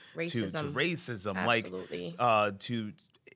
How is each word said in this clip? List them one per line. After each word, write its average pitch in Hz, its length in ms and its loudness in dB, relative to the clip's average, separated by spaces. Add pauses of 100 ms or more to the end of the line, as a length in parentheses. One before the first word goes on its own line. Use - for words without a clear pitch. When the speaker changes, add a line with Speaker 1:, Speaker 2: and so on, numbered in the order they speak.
(140)
Speaker 1:
Racism. 160 380 0
Speaker 2:
to, 160 120 -2
to 143 40 -2
racism, 107 800 -2
like, 117 180 4
Speaker 1:
Absolutely. 90 540 -8
Speaker 2:
uh, 110 400 4
to, 113 340 -6 (440)